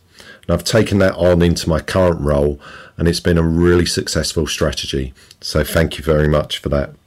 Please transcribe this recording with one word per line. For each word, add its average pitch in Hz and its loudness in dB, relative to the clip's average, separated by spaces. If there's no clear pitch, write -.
And - -4
I've 87 0
taken 107 2
that 95 2
on 87 2
into 85 2
my 78 0
current 87 0
role, 73 0
and 85 0
it's 82 0
been 85 2
a 82 4
really 85 4
successful - -4
strategy. 69 -4
So 76 -2
thank 82 0
you 69 -12
very 76 2
much 76 0
for - -8
that. 69 -4